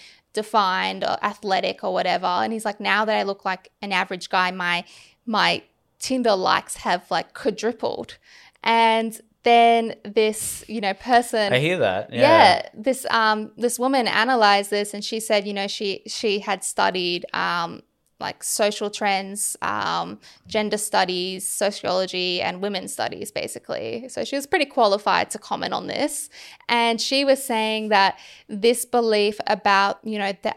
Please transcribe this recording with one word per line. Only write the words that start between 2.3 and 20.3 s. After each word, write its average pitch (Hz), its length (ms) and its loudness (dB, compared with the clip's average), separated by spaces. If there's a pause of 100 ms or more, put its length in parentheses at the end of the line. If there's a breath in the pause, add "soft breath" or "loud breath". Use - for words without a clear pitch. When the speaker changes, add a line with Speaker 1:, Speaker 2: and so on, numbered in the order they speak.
Speaker 1:
he's 214 100 -6
like, 208 160 -6
"Now 202 240 0
that 214 140 0
I 208 60 0
look 196 200 -4
like 190 260 -6 (120)
an 202 100 -8
average 185 380 -4
guy, 185 220 0
my, 175 340 -2 (400 soft breath)
my 180 360 2 (380)
Tinder 240 380 2
likes - 400 0
have, 185 340 -2
like, 175 220 -4
quadrupled." - 840 -6 (460 soft breath)
And 226 560 2 (240)
then 233 520 6 (100)
this, 214 640 -2
you 226 100 -6
know, 196 140 0
person 233 580 2
Speaker 2:
I 127 80 4
hear 170 200 2
that. 101 340 0
Speaker 1:
Yeah, 233 80 -2
Speaker 2:
Yeah. 285 520 8
Speaker 1:
this, 254 360 -2
um, 220 480 0
this 240 200 -2
woman 254 300 0
analyzed 208 640 4
this, 208 240 -2
and 208 100 -10
she 226 160 -6
said, 208 260 0
you 208 80 -6
know, 196 140 -4
she, 196 400 -6
she 208 320 -2
had 196 240 -4
studied, 180 680 -2
um, 175 480 -4 (380)
like, - 240 -10
social 208 480 -2
trends, 196 720 -4
um, 185 560 -4 (260 soft breath)